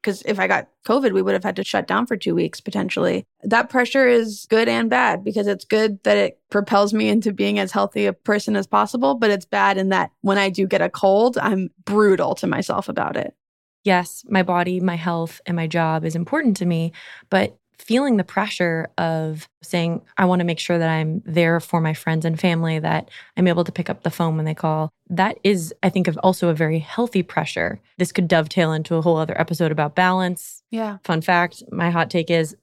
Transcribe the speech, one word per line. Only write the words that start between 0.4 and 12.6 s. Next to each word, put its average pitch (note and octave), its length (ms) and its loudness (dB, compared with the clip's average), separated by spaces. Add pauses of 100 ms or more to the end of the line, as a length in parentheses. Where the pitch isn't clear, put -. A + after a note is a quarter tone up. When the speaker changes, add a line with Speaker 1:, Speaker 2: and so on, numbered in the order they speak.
Speaker 1:
got F#3 220 -2 (180)
covid, A#3 260 2
we F#3+ 80 2
would F#3+ 140 0
have F#3 100 -2
had F#3+ 120 -4
to F#3+ 80 -6
shut - 240 -2
down G#3 180 0
for A3+ 100 -4
two F3+ 180 -4
weeks E3+ 260 -2
potentially. F#3 640 -2 (180)
That A3+ 280 0
pressure B3+ 360 2
is A3+ 420 2
good A3+ 200 2
and A#3 200 0
bad, A3 360 2
because G#3 240 -2
it's F#3+ 160 -4
good G#3+ 400 0
that G#3 120 4
it F#3+ 220 0 (100)
propels G3+ 460 2
me G#3+ 140 2
into G#3 240 2
being G3+ 260 0
as F#3+ 140 -4
healthy G3+ 340 0
a G3 60 0
person G#3 420 -2
as G3 140 -2
possible, A#3+ 480 2
but A3+ 140 2
it's G3 140 0
bad G3 320 2
in F#3+ 120 0
that F#3+ 240 0 (100)
when G3 160 2
I G3 100 2
do F#3+ 200 0
get F#3+ 120 2
a - 80 2
cold, G#3 500 2
I'm F#3+ 320 -2 (140)
brutal G3 520 2
to - 100 -6
myself - 420 -2